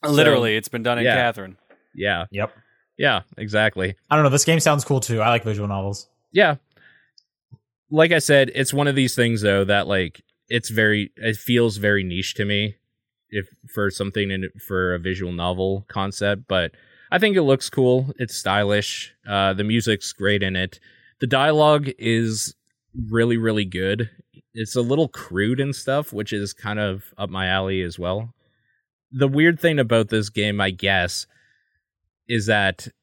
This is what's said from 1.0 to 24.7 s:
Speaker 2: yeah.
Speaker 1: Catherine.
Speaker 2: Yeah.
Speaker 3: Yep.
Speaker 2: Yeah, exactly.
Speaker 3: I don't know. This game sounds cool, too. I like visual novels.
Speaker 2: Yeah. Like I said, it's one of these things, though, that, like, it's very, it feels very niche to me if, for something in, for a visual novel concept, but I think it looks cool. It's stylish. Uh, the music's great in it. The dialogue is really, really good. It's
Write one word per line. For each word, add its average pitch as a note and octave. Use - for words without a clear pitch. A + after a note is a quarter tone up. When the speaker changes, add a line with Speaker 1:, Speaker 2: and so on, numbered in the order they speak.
Speaker 2:
yeah. A#2+
Speaker 1:
Catherine. G2
Speaker 2:
Yeah. F#2
Speaker 3:
Yep. G2+
Speaker 2:
Yeah, C3
exactly. G#2
Speaker 3:
I D3
don't D3+
know. C#3+
This C#3+
game D#3+
sounds D3
cool, C#3
too. A#2
I A2
like A#2
visual G#2
novels. G2+
Speaker 2:
Yeah. F3
Like D#3+
I E3
said, C#3
it's C3+
one C#3+
of C#3
these C3
things, A#2
though, G2
that, G2+
like, F#2
it's A#2
very, G#2+
it A2
feels A#2
very G2+
niche F#2
to G#2
me G#2
if, G2+
for G2+
something G2
in, F#2+
for F#2
a F2+
visual F2+
novel F#2
concept, G2+
but F2+
I F3
think G#3
it F3+
looks C3+
cool. C3
It's A#2+
stylish. G#2
Uh, G2
the G2
music's A2
great G2+
in F#2+
it. F#2
The C3+
dialogue D3
is A2+
really, A#2
really A2
good. F#2+
It's A2